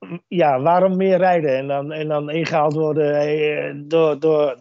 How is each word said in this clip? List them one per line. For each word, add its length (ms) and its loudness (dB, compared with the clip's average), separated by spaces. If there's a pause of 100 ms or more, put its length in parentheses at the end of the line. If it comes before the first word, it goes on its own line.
(280)
ja, 320 0
waarom 360 2
meer 220 2
rijden 380 2
en 100 -4
dan, 260 -4
en 160 -6
dan 220 -4
ingehaald 440 0
worden, 460 0
eh, 560 -2
door, 440 0
door, 400 0